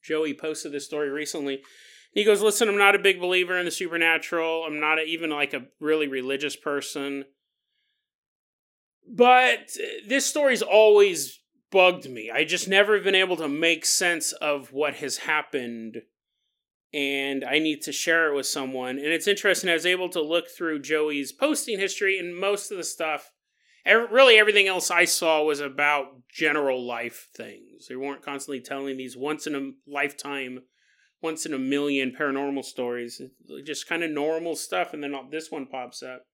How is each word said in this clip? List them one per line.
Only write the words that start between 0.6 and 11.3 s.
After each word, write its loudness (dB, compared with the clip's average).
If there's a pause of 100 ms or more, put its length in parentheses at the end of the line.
this -8
story -4
recently. -6 (520)
He 2
goes, 6
"Listen, 2
I'm 0
not 8
a 4
big 4
believer 0
in -2
the -4
supernatural. -2
I'm -6
not 0
a, -2
even, -4
like, -2
a -8 (140)
really 0
religious -4
person. -6 (1800)
But 4 (320)
this 2
story's 2
always 6 (320)